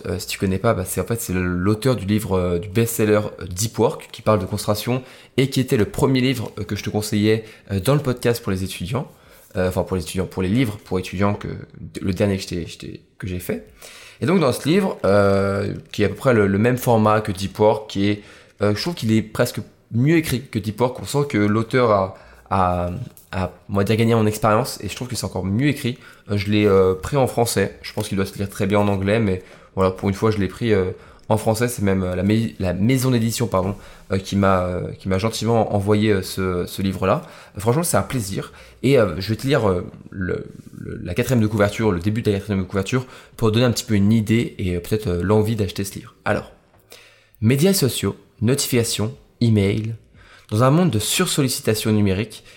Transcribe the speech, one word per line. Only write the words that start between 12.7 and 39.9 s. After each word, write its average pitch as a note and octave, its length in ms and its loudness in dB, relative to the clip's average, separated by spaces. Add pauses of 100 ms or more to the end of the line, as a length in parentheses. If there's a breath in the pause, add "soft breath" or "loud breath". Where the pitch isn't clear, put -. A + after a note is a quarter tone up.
t'ai, - 240 -14 (160)
que A2+ 100 -10
j'ai F2+ 120 -6
fait. A3+ 280 -8 (540 loud breath)
Et - 40 -2
donc F3+ 140 2
dans C3+ 140 2
ce - 160 -4
livre, F#3+ 340 2
euh, G2 720 2 (180)
qui G#2 120 -2
est - 20 4
à F#2+ 40 2
peu G2 60 -8
près C3 180 2
le, G#2 140 4
le G2 100 2
même A#2+ 200 2
format G#2+ 420 4
que G#2+ 140 -4
Deep G2 260 -6
Work, G#2+ 300 4
qui G2 180 0
est, G#2 160 -2 (380 loud breath)
euh, G#2 120 2
je G#2 80 -4
trouve F3 120 -4
qu'il A2+ 180 -2
est A2 100 4
presque A#2+ 380 -2 (320)
mieux C3 240 4
écrit D#3 280 0
que - 160 -6
Deep G#2 200 -4
Work. B2 220 0
On - 40 -10
sent C#3+ 220 0
que A2 120 0
l'auteur A2 520 2
a, F#2+ 240 2 (360 loud breath)
a, F2+ 400 0 (400)
a, F#2 200 -4 (180)
on - 40 -8
va G2+ 100 2
dire, G#2+ 120 2
gagné A2+ 180 4
en A2 140 4
expérience G#2+ 540 0
et G2+ 80 -8
je - 60 -10
trouve B2 120 -10
que A#2+ 80 -8
c'est - 100 -4
encore F#2+ 200 -6
mieux G#2+ 220 0
écrit. C3 300 -2 (320 loud breath)
Euh, G2+ 80 -2
je G2 140 -2
l'ai, G#2+ 160 4
euh, F#2+ 260 6
pris F#2 240 -4
en C3 80 4
français. A2+ 560 0
Je - 120 -14
pense - 140 -6
qu'il G2 100 -4
doit F#2+ 100 0
se - 100 -14
lire G2 120 -4
très - 180 -2
bien G#2 120 2
en G#2 80 2
anglais, G2 320 2
mais F#2+ 220 0 (340 loud breath)
voilà, F#2+ 140 4
pour G2 200 -2
une G2 60 0
fois, A2 140 2
je G#2 80 0
l'ai F#2+ 100 0
pris, A2+ 260 -2
euh, F#2 180 2 (360 loud breath)
en A2 100 2
français. A2+ 300 0
C'est A#2+ 140 -8
même, F#2+ 220 2
euh, F2+ 120 -2
la F#2 80 -2
mai-, A2 360 2
la F#2 140 0
maison B2+ 380 2
d'édition, A#2 360 0
pardon, F#2+ 280 0 (360 loud breath)
euh, G2 60 0
qui F#2+ 180 -4
m'a, G2 260 4
euh, F2+ 320 -4
qui - 160 -10
m'a F#2 100 0
gentiment A2 560 0
envoyé, G#2 360 2
euh, F#2+ 120 2
ce, F#2 440 -4
ce - 140 -10
livre-là. F#2+ 420 0 (320 loud breath)
Euh, - 40 -10
franchement, A#2+ 240 0
c'est E3+ 140 0
un F#2+ 60 2
plaisir. G#2+ 480 -6 (300 loud breath)
Et, C3+ 160 4
euh, F#2+ 220 2
je F#2+ 100 -4
vais A2 60 0
te - 100 -6
lire, C3+ 220 2
euh, F2+ 180 0 (240)